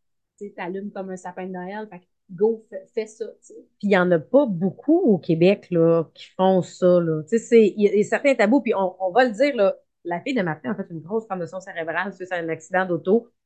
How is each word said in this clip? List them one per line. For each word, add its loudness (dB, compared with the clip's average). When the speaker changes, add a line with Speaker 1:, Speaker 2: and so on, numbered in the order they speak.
Speaker 1:
tu -14
sais, -18
t'allumes -10
comme -10
un -10
sapin -12
de -10
Noël. -12
Fait -20
que -20
go, -2
fais, -14
fais -4
ça, -14
tu -18
sais. » -20
Speaker 2:
Puis -4
il 4
y 6
en 4
a 4
pas 2
beaucoup 0
au 4
Québec, 2
là, 2
qui -20
font 2
ça, 2
là. -2
Tu -16
sais, 0
c'est, 6
il -2
y 6
a, 2
il 2
y 4
a 4
certains 0
tabous, 2
puis -4
on, -2
on -2
va 4
le -2
dire, 0
là, 2
la -6
fille -6
de -2
ma -2
fille -10
a -4
fait -10
une -12
grosse -6
commotion -10
cérébrale -8
suite -12
à -4
un -6
accident -4
d'auto. -2